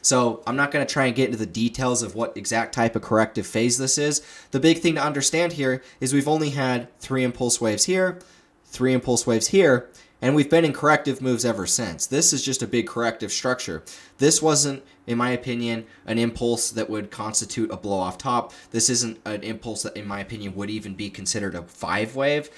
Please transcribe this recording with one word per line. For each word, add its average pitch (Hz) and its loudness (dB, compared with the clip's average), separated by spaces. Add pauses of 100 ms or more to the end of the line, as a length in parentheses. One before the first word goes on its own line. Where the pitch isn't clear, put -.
So 123 2
I'm 120 -2
not 139 2
gonna 143 0
try 135 0
and 117 0
get 131 4
into 117 -2
the 107 -2
details 117 0
of 98 -8
what 113 -4
exact 110 -2
type 117 2
of 113 -4
corrective 110 2
phase 120 2
this 135 0
is. 147 0 (300)
The 135 0
big 165 6
thing 165 2
to 147 -2
understand 151 0
here 131 0 (160)
is 131 0
we've 139 4
only 156 2
had 127 -2
three 131 -2
impulse 123 0
waves 107 2
here, 185 0 (460)
three 131 0
impulse 123 0
waves 113 2
here, 151 6 (320)
and 135 2
we've 147 4
been 165 6
in 147 2
corrective 143 2
moves 127 0
ever 98 -2
since. 87 -2
This 147 2
is 139 -2
just 131 -2
a 107 -4
big 117 0
corrective 113 -4
structure. - -4 (360)
This 151 4
wasn't, 143 2 (200)
in 120 -2
my 123 0
opinion, 120 -4 (220)
an 113 -2
impulse 117 0
that 110 -4
would 104 -6
constitute 110 -4
a 104 -8
blow 101 -2
off 92 -4
top. 120 -2 (180)
This 117 0
isn't 113 -2
an 104 -6
impulse 107 -8
that, - -10
in 104 -12
my 101 -8
opinion, 101 -10
would 101 -6
even 104 -8
be 101 -8
considered 95 -6
a 85 -10
five 101 -4
wave, 147 0